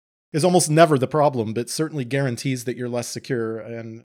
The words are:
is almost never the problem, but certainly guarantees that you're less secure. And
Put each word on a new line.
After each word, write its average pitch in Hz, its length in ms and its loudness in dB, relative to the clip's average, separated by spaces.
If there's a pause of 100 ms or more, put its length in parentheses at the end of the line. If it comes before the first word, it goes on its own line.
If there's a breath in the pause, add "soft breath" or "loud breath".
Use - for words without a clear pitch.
(320)
is 151 120 2
almost 180 260 6
never 156 280 6
the 127 80 2
problem, 131 460 0
but 117 160 -4
certainly 156 380 -6
guarantees 127 580 -4
that 123 120 -6
you're 123 120 -6
less 120 200 -4
secure. 113 500 -4
And 113 440 -12 (160)